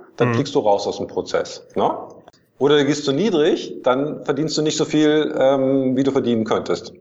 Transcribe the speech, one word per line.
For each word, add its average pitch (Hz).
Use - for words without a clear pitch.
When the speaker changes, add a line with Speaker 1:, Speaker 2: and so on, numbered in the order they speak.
Speaker 1:
dann 120
Speaker 2:
Mhm. 117
Speaker 1:
fliegst 139
du 143
raus 104
aus 92
dem -
Prozess, -
ne? 117
Oder 143
du 143
gehst 147
zu 139
niedrig, 175
dann 135
verdienst 147
du 151
nicht 156
so 151
viel, 151
ähm, 135
wie 135
du 139
verdienen 120
könntest, 92